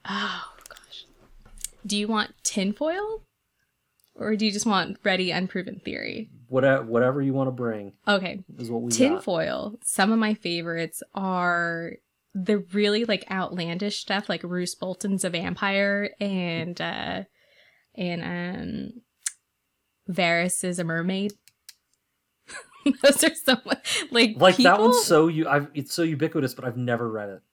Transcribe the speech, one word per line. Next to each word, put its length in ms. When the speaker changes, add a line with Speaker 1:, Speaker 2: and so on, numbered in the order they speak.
Speaker 1:
Oh, 440
gosh. 380
Do 120
you 100
want 260
tinfoil? 800
Or 220
do 100
you 60
just 140
want 360
ready, 300
unproven 520
theory? 460
Speaker 2:
Whate-, 360
whatever 360
you 120
wanna 180
bring 440
Speaker 1:
Okay. 380
Speaker 2:
is 120
what 120
we 80
got. 60
Speaker 1:
Tinfoil. 840
Some 300
of 80
my 140
favorites 680
are 800
the 260
really, 320
like, 260
outlandish 680
stuff, 300
like 160
Roose 320
Bolton's 480
a 60
vampire 800
and, 600
uh, 440
and, 260
um, 680
Varys 540
is 160
a 60
mermaid. 480
<laughs> 180
Those 220
are 100
so, 220
like, 260
Speaker 2:
Like, 220
that 220
one's 160
Speaker 1:
people 80
Speaker 2:
so 240
u-, 200
I've, 260
it's 200
so 80
ubiquitous, 520
but 100
I've 120
never 340
read 200
it. 100